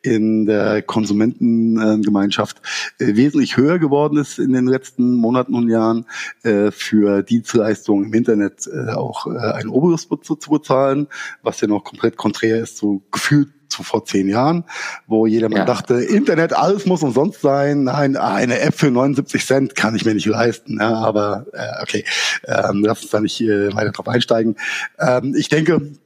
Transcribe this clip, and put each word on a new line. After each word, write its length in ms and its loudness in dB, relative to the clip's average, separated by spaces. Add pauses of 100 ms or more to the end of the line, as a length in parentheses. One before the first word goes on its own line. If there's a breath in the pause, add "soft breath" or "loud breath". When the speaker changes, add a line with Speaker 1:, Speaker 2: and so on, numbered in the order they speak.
Speaker 1:
in 460 2
der 340 2
Konsumentengemeinschaft, 1800 0 (380 loud breath)
äh, 160 0
wesentlich 420 2
höher 200 4
geworden 400 2
ist 220 -4
in 140 2
den 140 2
letzten 480 0
Monaten 380 2
und 160 2
Jahren, 360 2 (360 loud breath)
äh, 300 2
für 500 0
Dienstleistungen 840 0
im 80 -8
Internet, 540 0
äh, 260 -6
auch, 340 -6
äh, 100 -6
ein 300 -4
Obolus 400 2
zu, 280 -6
zu 140 -18
bezahlen, 580 0 (360 loud breath)
was 180 -4
ja 60 0
noch 160 0
komplett 340 -4
konträr 420 0
ist, 180 -8
so 340 -2
gefühlt 380 2 (200)
zu 120 -10
vor 240 -4
zehn 220 0
Jahren, 380 0 (420 loud breath)
wo 180 2
jedermann 340 2
Speaker 2:
Ja. 60 0
Speaker 1:
dachte, 300 0
Internet, 580 2
alles 320 0
muss 160 2
umsonst 400 0
sein, 440 2
nein, 300 0
eine 440 0
App 160 2
für 160 2
neunundsiebzig 560 0
Cent 280 2
kann 200 0
ich 100 -2
mir 80 2
nicht 140 0
leisten, 520 -2
ja, 140 0
aber, 600 -2
äh, 280 -8
okay, 240 -6 (400 loud breath)
ähm, 400 0
lass 160 0
uns 80 -16
da 100 0
nicht, 220 -2
äh, 320 0
weiter 160 -2
drauf 180 -10
einsteigen. 500 0 (420 loud breath)
Ähm, 360 0
ich 140 -2
denke 440 0 (120)